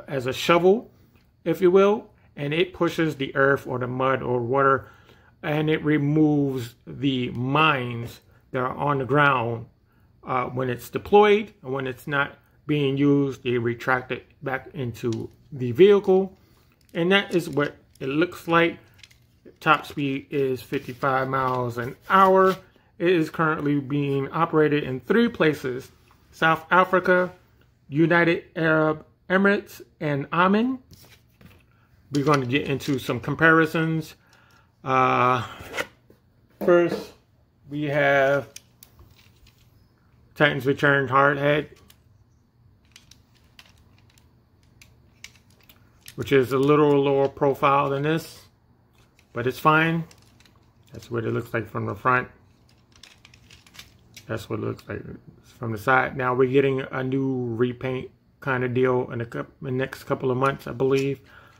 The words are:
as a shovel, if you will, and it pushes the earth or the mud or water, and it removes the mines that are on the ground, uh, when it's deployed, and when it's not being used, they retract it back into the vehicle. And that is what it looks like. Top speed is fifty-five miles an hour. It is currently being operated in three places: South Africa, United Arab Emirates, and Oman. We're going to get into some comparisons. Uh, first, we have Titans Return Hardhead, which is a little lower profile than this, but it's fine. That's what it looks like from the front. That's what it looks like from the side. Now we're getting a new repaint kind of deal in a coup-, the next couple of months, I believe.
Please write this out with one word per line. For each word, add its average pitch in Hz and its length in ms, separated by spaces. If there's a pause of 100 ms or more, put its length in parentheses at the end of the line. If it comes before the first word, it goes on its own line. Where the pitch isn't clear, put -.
as 131 200
a 131 60
shovel, 180 580 (520)
if 165 160
you 180 120
will, 202 400 (240)
and 143 180
it 180 180
pushes 160 440
the 135 200
earth 139 300
or 123 140
the 123 80
mud 131 340
or 123 200
water, 135 480 (520)
and 151 300
it 160 120
removes 147 920 (100)
the 131 460
mines 123 880 (320)
that 131 80
are 127 160
on 143 240
the 131 60
ground, 120 600 (580)
uh, 131 220
when 131 240
it's - 220
deployed, 208 600 (120)
and 131 100
when 135 140
it's 127 180
not 143 320 (300)
being 143 280
used, 143 480
they 123 140
retract 120 540
it - 160 (160)
back 131 320
into 120 560 (200)
the 123 200
vehicle. 190 640 (560)
And 175 180
that 202 220
is 165 160
what 143 260 (240)
it 135 100
looks 165 380
like. 170 300 (800)
Top 151 280
speed 139 420
is 131 320
fifty-five 131 640
miles 127 520
an 123 160 (120)
hour. 190 480 (420)
It 175 120
is 160 200
currently 151 500
being 139 520
operated 156 520
in 131 180
three 233 260
places: 139 640 (400)
South 160 400
Africa, 180 600 (580)
United 165 560 (100)
Arab 156 500 (240)
Emirates, 196 520 (180)
and 143 320
Oman. 208 480 (1300)
We're 139 120
going 143 180
to 120 60
get 139 200
into 135 320
some 123 200
comparisons. 160 960 (680)
Uh, 127 600 (1200)
first, 175 480 (560)
we 147 140
have 139 640 (1900)
Titans 143 300
Return 139 440
Hardhead, 143 600 (4000)
which - 160
is 131 220
a 135 40
little 147 400
lower 139 300
profile 139 640
than 139 140
this, 160 420 (880)
but 120 140
it's 127 120
fine. 160 460 (880)
That's 120 180
what 113 140
it 117 80
looks 117 200
like 110 140
from 113 200
the 107 80
front. 123 340 (2000)
That's 110 220
what 113 80
it 110 80
looks 113 240
like 104 140 (400)
from - 280
the 107 60
side. 131 400
Now 127 160
we're 127 160
getting 135 320
a 135 220
new 131 500
repaint 123 560 (300)
kind 127 240
of 127 100
deal 127 380
in 117 100
a 117 40
coup-, 139 200 (160)
the 143 80
next 131 360
couple 135 260
of 123 60
months, 135 280
I 139 60
believe. 135 480 (400)